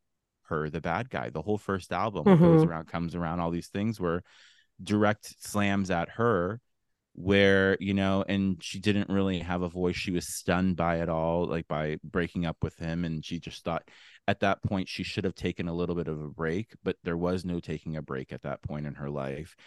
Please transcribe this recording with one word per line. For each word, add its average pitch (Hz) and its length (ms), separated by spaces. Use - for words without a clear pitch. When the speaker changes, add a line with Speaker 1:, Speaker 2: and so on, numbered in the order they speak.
Speaker 1:
her 78 240
the 78 120
bad 90 300
guy. 62 200
The 78 120
whole 101 160
first 95 340
album, 95 320
What 185 160
Goes 165 220
Speaker 2:
Mm-hmm. 170 80
Speaker 1:
Around 80 180
Comes 85 260
Around, 87 260
all 85 100
these 85 180
things 101 320
were 87 220
direct 104 520
slams 101 440
at 85 200
her 110 500
where, 98 640
you 98 160
know, 98 340
and 98 320
she - 200
didn't 101 280
really 95 300
have 87 240
a 87 60
voice. 90 260
She - 160
was 87 160
stunned 92 480
by 85 260
it 85 80
all, 82 380
like, 80 220
by 78 340
breaking 85 420
up 80 160
with - 160
him. 82 280
And 80 200
she 87 140
just - 240
thought 82 260
at 101 140
that 98 240
point 95 240
she - 160
should 90 180
have 90 140
taken 90 320
a 82 40
little 87 220
bit 85 140
of 78 120
a 76 80
break, 80 440
but 92 220
there 85 120
was 87 280
no 87 160
taking 80 360
a 78 60
break 67 300
at 69 100
that 69 200
point 76 220
in 71 100
her 71 140
life. 69 460